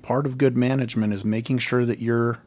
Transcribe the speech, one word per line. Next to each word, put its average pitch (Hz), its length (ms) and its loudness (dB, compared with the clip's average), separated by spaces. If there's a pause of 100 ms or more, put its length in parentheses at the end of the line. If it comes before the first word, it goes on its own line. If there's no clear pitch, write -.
part 139 240 -2
of 131 100 -6
good 131 180 4
management 123 580 0
is 95 120 -6
making 113 320 -2
sure 123 260 0
that 117 160 -2
you're 117 480 0